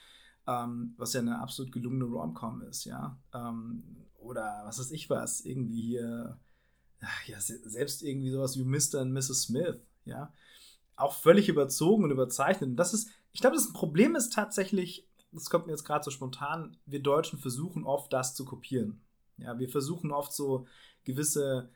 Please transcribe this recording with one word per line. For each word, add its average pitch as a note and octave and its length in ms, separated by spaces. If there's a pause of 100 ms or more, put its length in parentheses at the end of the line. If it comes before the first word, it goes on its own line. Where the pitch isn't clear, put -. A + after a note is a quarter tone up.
(480)
ähm, A#2+ 500
was A#2 160
ja B2+ 80
eine A#2 180
absolut C3 320
gelungene B2+ 340
Romcom A#2 580
ist, - 220
ja. C#3 340 (140)
Ähm, A#2 760 (100)
oder G#2+ 480
was A#2 140
weiß C3 120
ich D#3 180
was, - 320
irgendwie A#2 400
hier, A#2 580 (640)
ach - 260
ja, G#2 120
se-, A#2 300
selbst B2 320
irgendwie C3+ 300
sowas C3 260
wie C3 60
Mister C#3 380
und C3 100
Misses C3 320
Smith, D3 340 (280)
ja. C3 280 (640)
Auch C#3 180
völlig G3+ 340
überzogen D#3 560
und D3 80
überzeichnet. C3+ 600
Und A#2+ 40
das E3+ 200
ist, - 140 (220)
ich - 100
glaub, C4 120
das - 180
Problem F#3+ 440
ist B3 180
tatsächlich, F#3+ 760 (240)
das D#3 180
kommt E3+ 180
mir D#3+ 60
jetzt D3 120
grad D3+ 180
so C#3 80
spontan, C#3+ 680 (100)
wir C#3 140
Deutschen C#3+ 380
versuchen D3 460
oft, C#3 260
das C3 240
zu C3 100
kopieren. A2+ 560 (360)
Ja, A#2+ 200
wir B2+ 120
versuchen D3 420
oft C#3+ 220
so C3 340 (360)
gewisse, C3+ 720